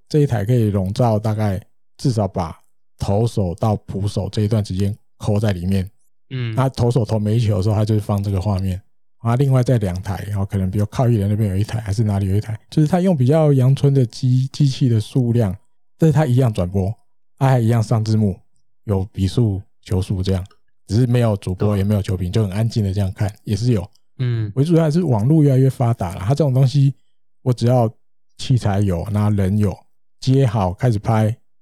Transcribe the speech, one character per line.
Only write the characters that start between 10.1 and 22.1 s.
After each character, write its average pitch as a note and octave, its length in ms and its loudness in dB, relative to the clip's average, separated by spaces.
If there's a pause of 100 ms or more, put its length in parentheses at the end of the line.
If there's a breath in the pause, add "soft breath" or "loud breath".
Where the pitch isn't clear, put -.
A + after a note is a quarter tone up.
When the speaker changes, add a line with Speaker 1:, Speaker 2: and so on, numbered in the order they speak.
Speaker 1:
然 G#2 100 -6
后 F#2+ 80 -2
可 - 100 -6
能 F#2 140 -2
比 G2 80 -4
如 G#2 80 0
靠 - 200 -2
一 A#2+ 120 2
垒 G2 100 0
那 G#2 80 0
边 G#2+ 140 0
有 F#2 40 -4
一 F#2+ 80 0
台， A2 160 -6
还 A2 140 -6
是 G#2+ 100 -2
哪 G#2 160 0
里 G2+ 80 0
有 F#2+ 80 0
一 G#2 60 2
台， A2 180 -8 (120)
就 - 100 0
是 D3+ 80 2
他 F3+ 120 0
用 F#3 140 2
比 B2+ 120 0
较 D3+ 260 4
阳 C3+ 240 4
春 C#3+ 160 2
的 C3+ 140 4
机-， C3 440 0
机 - 160 0
器 C3 220 0
的 A2+ 100 2
数 A#2+ 340 -2
量， G#2+ 220 2 (440)
但 E3 100 4
是 D3+ 40 4
他 C#3 120 2
一 B2 120 0
样 B2+ 140 2
转 G2 160 -2
播， F#2+ 240 -2 (480)
他 C#3 80 0
还 C3 140 4
一 A2 60 0
样 A2+ 160 2
上 G#2+ 200 0
字 A2 140 0
幕， G#2 240 0 (440)
有 F#2+ 280 -2
比 F#2+ 140 -2
数、 G2+ 340 0 (220)
球 F#2 180 -2
数 F#2 220 -4
这 F#2 100 -2
样。 F2+ 100 -2 (480)
只 G2 60 0
是 B2+ 100 4
没 A#2+ 140 2
有 A2 160 2
主 F#2 180 -6
播， G2+ 140 -2
Speaker 2:
对 G#2 60 0
啊。 G2+ 40 0
Speaker 1:
也 F#2+ 60 0
没 G#2 100 0
有 G2 80 0
球 F#2+ 140 -4